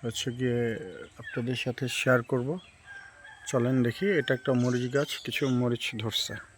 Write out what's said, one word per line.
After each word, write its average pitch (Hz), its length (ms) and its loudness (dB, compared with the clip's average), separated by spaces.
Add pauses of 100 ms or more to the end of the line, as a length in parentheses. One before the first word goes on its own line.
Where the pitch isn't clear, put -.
হচ্ছে 120 300 -4
গিয়ে 120 440 0 (420)
আপনাদের 123 360 -4
সাথে 123 340 -2
শেয়ার 127 340 4
করব। 135 360 -2 (880)
চলেন 127 360 4
দেখি, 120 240 2 (120)
এটা 135 160 2
একটা 131 180 0
মরিচ 123 420 2
গাছ, 143 240 0
কিছু 135 300 -2
মরিচ 123 500 0
ধরছে। 107 360 -4 (240)